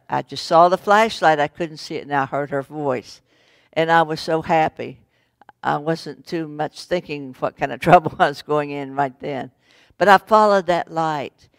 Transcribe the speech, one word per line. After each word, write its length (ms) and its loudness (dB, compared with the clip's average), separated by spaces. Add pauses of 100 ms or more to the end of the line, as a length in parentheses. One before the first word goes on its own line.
(100)
I 100 -2
just 240 -10
saw 240 6
the 80 0
flashlight. 640 2
I 80 0
couldn't 300 -10
see 160 -12
it, 80 -8
and 100 -14
I 140 0
heard 240 -6
her 120 -4
voice. 600 -6 (500)
And 180 -2
I 120 6
was 180 -4
so 220 -2
happy. 580 -2 (600)
I 160 -2
wasn't 480 -8
too 220 -8
much 360 -10
thinking 540 -8
what 180 -6
kind 160 -4
of 80 -12
<laughs> 80 0
trouble 300 6
I 100 4
was 140 -8
going 300 -4
in 220 -10
right 260 -2
then. 320 -10 (460)
But 100 2
I 100 8
followed 480 4
that 240 -2
light. 580 -6 (100)